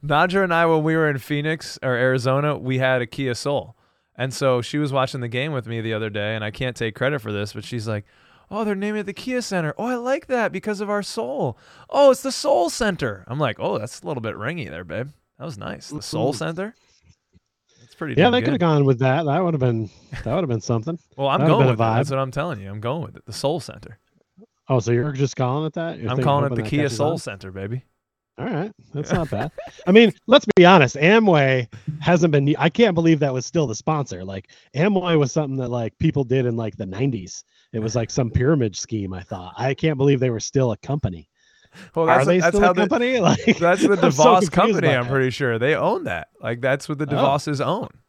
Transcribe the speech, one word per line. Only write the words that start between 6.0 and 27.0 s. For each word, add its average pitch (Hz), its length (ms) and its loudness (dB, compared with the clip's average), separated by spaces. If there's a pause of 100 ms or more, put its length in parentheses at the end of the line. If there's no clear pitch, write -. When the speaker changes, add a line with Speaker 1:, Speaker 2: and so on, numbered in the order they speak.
Speaker 1:
day, 104 260 -4
and 107 80 -6
I 107 80 -6
can't 127 240 -6
take 113 200 -6
credit 139 260 -2
for 110 100 -8
this, 104 220 -6
but 107 100 -12
she's 113 240 -8
like, 104 180 -4 (440)
"Oh, 208 140 -6
they're 214 120 -2
naming 208 260 -6
it 190 40 -8
the 196 80 -10
Kia 254 280 -6
Center. 170 360 -4
Oh, 214 80 -6
I 254 100 -4
like 247 320 -4
that 226 240 -2
because 190 300 -6
of 202 80 -6
our 208 140 -2
Soul. 226 540 -6 (320)
Oh, 277 220 6
it's 247 100 2
the 269 100 -6
Soul 339 380 0
Center." 147 580 -4
I'm 131 120 -8
like, 120 200 -2
"Oh, 165 180 -4
that's 107 240 -10
a 175 60 -12
little 131 140 -6
bit 107 140 -6
ringy 120 340 -8
there, 80 140 -12
babe. 95 260 -8 (300)
That 131 60 -14
was 143 120 -12
nice. - 320 -14
The 147 120 -10
Soul 117 320 -2
Speaker 2:
Mm-hmm. - 40 -8
Speaker 1:
Center? 165 380 -8 (1040)
That's - 160 -20
pretty 147 200 -8
Speaker 2:
Yeah, 156 100 6
Speaker 1:
damn 247 80 6
Speaker 2:
they 247 80 2
Speaker 1:
good." - 40 -2
Speaker 2:
could 151 80 0
have 135 60 -2
gone 156 260 4
with 131 140 2
that. 135 260 2
That 151 180 0
would 170 100 0
have 143 80 -2
been, 113 280 0 (340)
that 113 100 -4
would 180 80 0
have 156 80 -4
been 113 120 -2
something. 127 460 -4
Speaker 1:
<laughs> - 100 -20
Well, 139 120 -2
I'm 131 100 0
Speaker 2:
That 143 60 2
would 160 60 4
have 175 60 4
Speaker 1:
going - 20 2
Speaker 2:
been 135 80 6
a 127 40 4
Speaker 1:
with 110 80 -2
it. 113 160 2
That's 139 140 0
Speaker 2:
vibe. 135 40 -4
Speaker 1:
what 135 60 -2
I'm 131 120 -4
telling 143 280 -6
you. 98 100 -12
I'm 104 120 -10
going 131 220 -6
with - 120 -14
it. - 100 -20
The 110 80 -14
Soul 147 260 -4
Center. - 380 -18 (720)
Speaker 2:
Oh, 131 100 4
so 110 120 -2
you're 127 220 0
just 135 220 -2
calling 135 320 -2
it 156 60 -8
that? 175 260 -8
You're 117 100 -6
Speaker 1:
I'm 127 80 -2
Speaker 2:
thinking, 131 80 0
Speaker 1:
calling 143 200 2
it 139 40 -2
Speaker 2:
hoping 135 80 -4
Speaker 1:
the 110 60 -4
Speaker 2:
that 107 60 -6
Speaker 1:
Kia 147 140 0
Speaker 2:
catches 113 140 -4
Speaker 1:
Soul 147 160 0